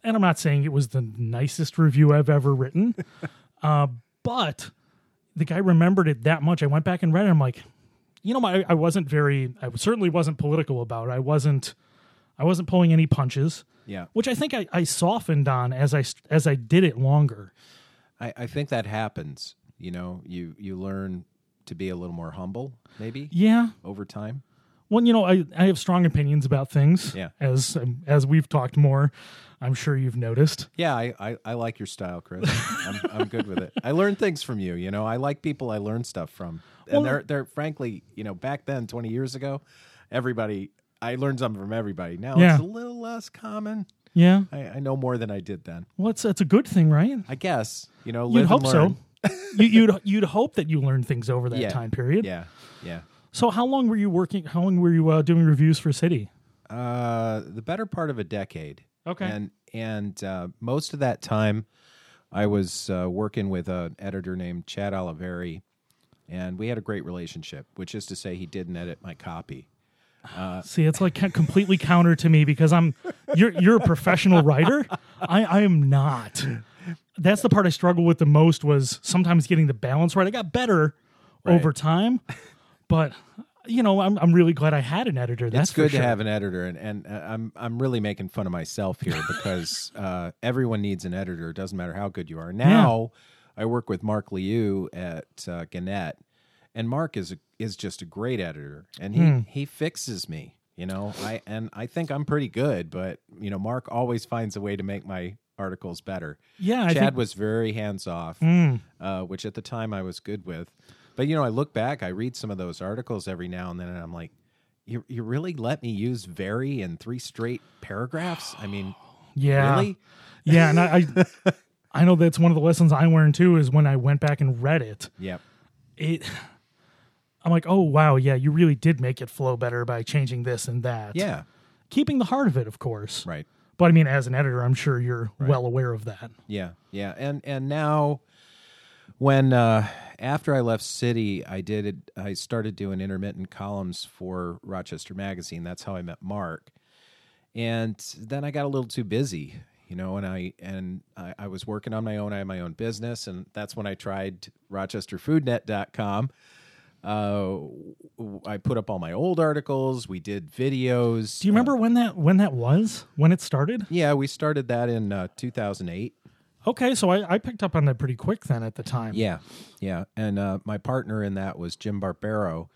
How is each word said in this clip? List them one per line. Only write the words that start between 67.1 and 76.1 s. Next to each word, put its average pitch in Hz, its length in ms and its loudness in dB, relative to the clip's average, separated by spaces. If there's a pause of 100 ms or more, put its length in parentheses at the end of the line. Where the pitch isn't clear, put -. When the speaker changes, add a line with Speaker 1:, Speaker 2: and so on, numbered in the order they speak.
Speaker 2:
which 92 180 -12
is 104 120 -10
to 92 100 -12
say 90 200 -12
he 90 100 -12
didn't 87 300 -10
edit 87 260 -10
my 85 120 -16
copy. - 540 -16 (680)
Uh, 92 260 -8
Speaker 1:
<sighs> - 0 -
See, - 220 0
it's, 156 160 2
like, 185 140 0
co-, 190 160 -2
completely 190 480 2
counter 170 380 6
to 170 120 0
me 151 160 8
because 151 280 4
I'm, 165 220 4 (400)
you're, 185 180 6
you're 185 240 6
a 202 40 6
professional 175 640 6
writer. 165 440 4 (340)
I, 185 240 2
I 196 180 4
am 160 260 6
not. 135 580 0 (720)